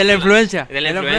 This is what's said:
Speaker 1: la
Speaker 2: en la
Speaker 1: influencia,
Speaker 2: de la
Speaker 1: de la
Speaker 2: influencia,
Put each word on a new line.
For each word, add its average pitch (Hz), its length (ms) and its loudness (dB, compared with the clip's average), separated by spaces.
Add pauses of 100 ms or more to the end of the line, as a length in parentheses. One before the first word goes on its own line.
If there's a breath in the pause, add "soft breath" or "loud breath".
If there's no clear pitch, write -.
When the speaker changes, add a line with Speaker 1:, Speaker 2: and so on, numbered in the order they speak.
Speaker 1:
la - 0 -
Speaker 2:
en 202 40 2
la 196 160 0
Speaker 1:
influencia, 196 400 2
Speaker 2:
de 139 160 -8
la 151 80 -4
Speaker 1:
de 160 60 -4
la 185 60 -4
Speaker 2:
influencia, 139 180 -4